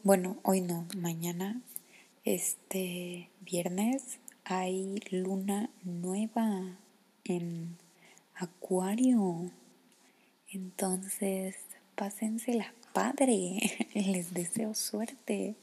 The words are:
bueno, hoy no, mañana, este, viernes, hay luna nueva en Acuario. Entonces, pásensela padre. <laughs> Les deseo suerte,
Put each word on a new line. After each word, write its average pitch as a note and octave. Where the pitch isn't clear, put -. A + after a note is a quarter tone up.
bueno, F#3+
hoy F#3+
no, E3+
mañana, F3
este, F3+
viernes, F#3
hay F#3+
luna G3
nueva F#3
en E3+
Acuario. F#3
Entonces, F#3+
pásensela A3
padre. G3+
<laughs> -
Les F#3
deseo G#3+
suerte, G#3+